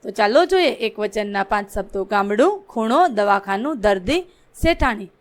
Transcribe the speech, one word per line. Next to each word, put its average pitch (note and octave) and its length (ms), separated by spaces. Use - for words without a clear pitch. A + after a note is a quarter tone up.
તો - 80
ચાલો A3 340
જોઈએ F4+ 260
એકવચનના G#3 720
પાંચ G3+ 280
શબ્દો. G3 340
ગામડું, G#3 580
ખૂણો, B3 460
દવાખાનું, A3+ 720
દર્દી, G3+ 400
શેઠાણી. B3 480